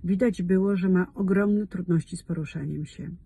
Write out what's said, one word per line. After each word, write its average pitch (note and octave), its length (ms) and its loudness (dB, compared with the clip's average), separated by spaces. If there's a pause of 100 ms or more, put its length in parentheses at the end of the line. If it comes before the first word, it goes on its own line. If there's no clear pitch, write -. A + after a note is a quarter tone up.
Widać G3 380 0
było, F#3+ 340 2
że F#3 120 0
ma F#3 260 2
ogromne G3+ 520 2
trudności F3 500 -2
z - 60 -12
poruszeniem D3+ 640 -6
się. - 240 -12 (160)